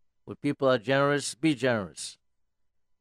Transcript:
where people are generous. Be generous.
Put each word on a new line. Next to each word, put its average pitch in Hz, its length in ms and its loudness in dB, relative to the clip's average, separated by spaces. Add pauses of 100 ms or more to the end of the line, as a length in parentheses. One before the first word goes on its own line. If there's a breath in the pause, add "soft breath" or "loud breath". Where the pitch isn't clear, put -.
(240)
where 104 100 -14
people 143 340 -2
are 127 100 4
generous. 135 580 0
Be 156 180 2
generous. 110 640 -4 (840)